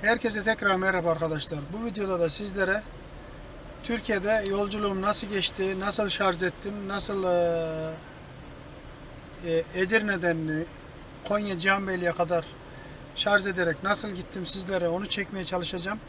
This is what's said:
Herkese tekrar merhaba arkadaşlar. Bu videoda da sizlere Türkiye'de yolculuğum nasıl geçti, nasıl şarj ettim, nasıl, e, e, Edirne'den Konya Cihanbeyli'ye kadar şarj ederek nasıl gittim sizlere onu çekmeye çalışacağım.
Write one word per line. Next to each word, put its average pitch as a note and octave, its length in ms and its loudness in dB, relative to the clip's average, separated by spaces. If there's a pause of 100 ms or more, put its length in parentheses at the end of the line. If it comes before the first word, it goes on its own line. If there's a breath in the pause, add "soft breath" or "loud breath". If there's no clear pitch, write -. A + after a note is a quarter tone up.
Herkese G#3+ 380 4
tekrar G3+ 320 4
merhaba F#3 360 4
arkadaşlar. D#3 480 0 (140)
Bu A3 120 -4
videoda F#3+ 340 0
da E3+ 100 4
sizlere G3 520 0 (1000)
Türkiye'de G#3+ 640 2
yolculuğum G3 520 2
nasıl G#3 260 2
geçti, F#3+ 520 0
nasıl G3+ 300 2
şarj F#3 340 2
ettim, F#3 300 -2 (140)
nasıl, G3 360 -2
e, E3 680 2 (1500)
e, E3 180 4 (120)
Edirne'den F#3+ 600 4 (920)
Konya G3+ 320 0
Cihanbeyli'ye F#3+ 520 2
kadar E3+ 340 2 (720 loud breath)
şarj G3+ 320 4
ederek F3 360 2
nasıl G#3 260 2
gittim F#3 360 -6
sizlere F#3 420 0
onu F#3 220 0
çekmeye F#3+ 360 -2
çalışacağım. F#3 640 -2